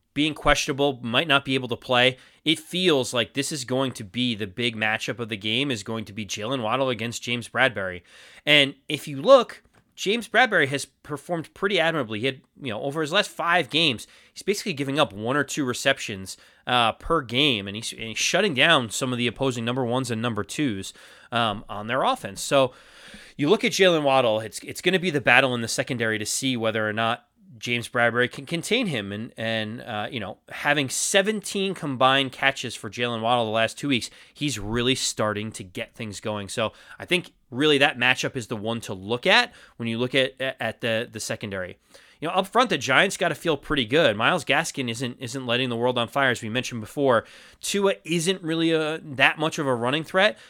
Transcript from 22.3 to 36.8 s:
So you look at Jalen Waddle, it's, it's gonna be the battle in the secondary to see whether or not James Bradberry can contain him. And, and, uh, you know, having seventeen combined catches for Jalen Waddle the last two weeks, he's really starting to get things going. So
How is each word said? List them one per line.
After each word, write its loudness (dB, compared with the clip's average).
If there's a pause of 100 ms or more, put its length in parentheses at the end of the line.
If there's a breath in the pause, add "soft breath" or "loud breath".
So 2 (680 loud breath)
you 0
look 4
at 2
Jalen 6
Waddle, 4
it's, -10
it's -12
gonna 2
be -2
the 0
battle 6
in -2
the -4
secondary -2
to -6
see -2
whether 0
or -2
not 0 (340)
James -4
Bradberry 2
can -14
contain 0
him. -4
And, -8
and, -4
uh, -6
you -8
know, -10 (140)
having 2
seventeen 0
combined 2
catches -2
for -10
Jalen -2
Waddle 2
the -2
last 0
two -6
weeks, 0 (240 loud breath)
he's -4
really 0
starting -2
to -12
get -12
things -10
going. -6
So -2 (260 loud breath)